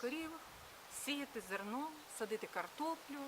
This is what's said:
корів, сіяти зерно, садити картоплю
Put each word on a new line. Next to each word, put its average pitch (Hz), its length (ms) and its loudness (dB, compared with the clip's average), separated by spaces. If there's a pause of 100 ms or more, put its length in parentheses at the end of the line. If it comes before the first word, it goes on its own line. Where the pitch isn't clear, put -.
корів, 311 300 2 (720)
сіяти 269 440 2
зерно, 208 420 2 (280)
садити 214 280 2
картоплю 277 800 0